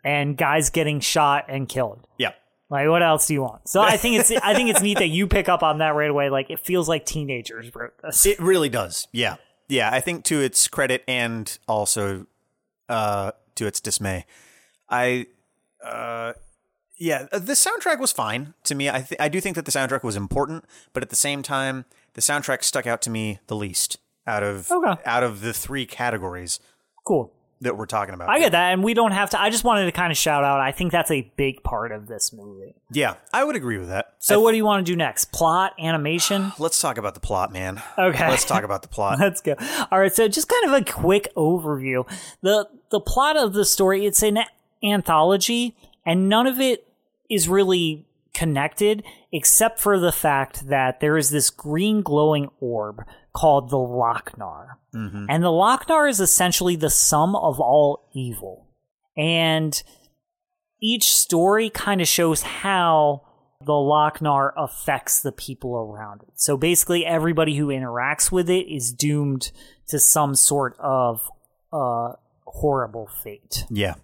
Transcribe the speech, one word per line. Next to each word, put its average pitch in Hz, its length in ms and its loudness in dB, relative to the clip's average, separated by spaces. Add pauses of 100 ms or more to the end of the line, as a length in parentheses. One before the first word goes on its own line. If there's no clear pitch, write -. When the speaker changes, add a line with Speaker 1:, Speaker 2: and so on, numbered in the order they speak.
Speaker 1:
and 143 320 0
guys 147 340 2
getting 151 300 0
shot 143 480 2
and 135 200 -6
killed. 127 380 -6 (120)
Speaker 2:
Yeah. 113 140 -2 (360)
Speaker 1:
Like, 143 200 0
what 170 140 4
else 160 260 2
do 160 60 0
you 135 80 0
want? 110 260 -8
So 190 120 2
I 220 160 6
think 233 220 2
it's, 233 140 4
I 196 220 2
think 240 160 2
it's 185 120 2
neat 208 160 0
that 190 100 2
you 180 200 0
pick 190 200 2
up 180 140 2
on 151 160 2
that 156 160 2
right 151 160 0
away. 143 200 2
Like, 135 200 -2
it 160 80 -8
feels 180 300 -2
like 160 180 -2
teenagers 120 680 -8
wrote 120 180 -12 (100)
this. - 240 2
Speaker 2:
It 196 140 0
really 170 280 2
does. 104 440 -4
Yeah. 110 240 -2 (320)
Yeah. 120 240 0
I 127 80 2
think 175 240 -6
to 151 160 0
its 131 260 0
credit 127 400 -2
and 117 500 -4 (120)
also, 101 580 -2 (600)
uh, 104 420 -2 (240)
to 113 140 -4
its - 120 -6
dismay, 95 440 -6 (640)
I, 123 380 0 (580)
uh, 117 480 -8 (680)
yeah, 147 320 -4
uh, 208 80 -4
the 196 140 -6
soundtrack 359 480 0
was 262 100 -2
fine 123 440 -6 (100)
to 151 100 -2
me. 139 160 -2
I 131 120 -4
th-, - 180 -10
I 151 80 2
do 175 120 -2
think 190 160 -6
that 160 80 -6
the - 80 -10
soundtrack 131 300 -2
was 110 140 -4
important, 139 480 -4 (280)
but 127 100 -4
at 120 80 -10
the - 60 -4
same 143 260 -2
time, 135 420 -4 (300)
the 113 60 -10
soundtrack 143 440 -2
stuck 127 220 -2
out 117 160 -2
to - 80 -6
me 110 280 -6 (100)
the 113 80 -8
least, 101 420 -6 (280)
out 104 160 -2
of, 101 280 -6
Speaker 1:
Okay. 339 240 2 (100)
Speaker 2:
out 120 180 0
of 110 180 -4
the 113 120 -6
three 131 340 -6
categories 92 720 -6 (480)
Speaker 1:
Cool. 135 260 0 (300)
Speaker 2:
that 123 140 -2
we're 107 100 -8
talking 101 280 -4
about. 87 140 -8
Speaker 1:
I 285 100 2
get 277 140 4
that, 180 220 4
and 185 100 0
we 226 80 2
don't 226 200 2
have 196 180 -2
to, 151 100 -2
I 202 100 2
just 226 140 -4
wanted 208 220 2
to 170 60 -2
kinda 175 220 -2
shout 147 300 0
out, 139 160 2
I 135 120 -2
think 175 200 -4
that's 165 180 0
a 135 260 -2
big 135 260 -2
part 113 300 -6
of 107 140 -14
this 107 260 -6
movie. 101 420 -20 (160)
Speaker 2:
Yeah, 127 240 0 (180)
I 262 120 2
would 294 120 -2
agree 120 220 -4
with 87 100 -10
that. - 300 -8
Speaker 1:
So - 160 2
Speaker 2:
I 208 80 6
Speaker 1:
what 226 80 6
do 226 80 2
you 214 80 0
wanna 202 160 2
do 175 140 -2
next? 147 360 -2
Plot, 170 460 2
animation? 165 760 -2
Speaker 2:
<sighs> - 40 -20
Let's 160 220 0
talk 123 180 -4
about 101 160 -6
the - 60 -16
plot, 104 320 -2
man. 92 280 -8 (180)
Speaker 1:
Okay. 180 300 2
Speaker 2:
Let's - 160 2
talk 110 200 0
about 98 180 -4
the - 60 -20
plot. 107 300 -2
Speaker 1:
<laughs> - 20 2
Let's 196 200 2
go. 147 140 -2 (360)
All 190 100 4
right, 190 140 4
so 226 140 4
just 311 200 -2
kind 480 180 4
of 277 60 2
a 269 120 4
quick 196 520 0
overview. 151 680 0 (360)
The, 202 260 2 (220)
the 214 100 2
plot 294 380 2
of 220 160 2
the 202 100 2
story, 196 400 2
it's 208 180 2
an 214 180 2 (440)
anthology, 196 920 2 (280)
and 185 240 2
none 226 180 4
of 262 140 -2
it 262 260 0 (440)
is 170 180 2
really 180 560 2 (300)
connected, 165 680 0 (300)
except 220 480 2
for 202 180 4
the 175 140 2
fact 139 560 -2
that 131 320 0
there 151 160 2
is 143 140 2
this 147 180 2
green 196 540 -2
glowing 151 460 2 (120)
orb 107 420 -6 (320)
called 139 360 4
the 139 80 0
Lochnar. 117 1000 -4 (180)
Speaker 2:
Mm-hmm. 104 340 -8
Speaker 1:
And 160 140 0
the 180 60 4
Lochnar 262 600 4
is 214 120 0
essentially 180 560 2
the 156 140 0
sum 170 460 2
of 143 240 0
all 143 540 4
evil. 104 520 -10 (500)
And 160 680 0 (1000)
each 220 300 2
story 202 580 2
kinda 196 340 0
shows 165 380 2
how 165 800 2 (380)
the 147 120 -2
Lochnar 147 840 2
affects - 640 -2
the 135 120 -4
people 123 440 -10
around 104 460 -10
it. - 140 -20
So 143 200 0
basically 170 480 2
everybody 160 520 0
who 147 120 0
interacts 131 640 -2
with 180 200 0
it 180 220 0
is 123 200 -6
doomed 143 580 -2 (380)
to 151 100 -4
some 143 360 4
sort 135 440 2
of, 127 500 0 (440)
uh, 123 400 -4 (340)
horrible 117 600 -2 (140)
fate. - 480 -8
Speaker 2:
Yeah. 101 320 -2